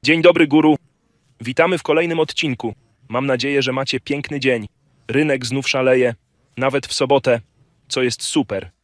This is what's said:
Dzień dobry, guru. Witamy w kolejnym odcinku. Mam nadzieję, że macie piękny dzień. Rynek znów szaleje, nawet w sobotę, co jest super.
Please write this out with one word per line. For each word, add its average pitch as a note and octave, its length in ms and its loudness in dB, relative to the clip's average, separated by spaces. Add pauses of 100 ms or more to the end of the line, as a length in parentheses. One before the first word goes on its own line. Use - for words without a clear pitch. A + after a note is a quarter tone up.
Dzień E3 160 2
dobry, E3+ 240 8
guru. D3+ 300 4 (640)
Witamy D#3+ 380 0
w - 40 -8
kolejnym D#3+ 380 0
odcinku. C3+ 540 -4 (340)
Mam B2+ 180 -4
nadzieję, C3+ 360 0
że B2+ 100 -4
macie C3 280 -4
piękny C#3+ 400 -8
dzień. B2 260 -2 (420)
Rynek C3+ 380 -2
znów C3 220 -4
szaleje, B2+ 460 0 (420)
nawet C3+ 300 -4
w - 60 -12
sobotę, C3 480 0 (480)
co C3 140 -4
jest A#2+ 200 -4
super. G2 480 -4 (140)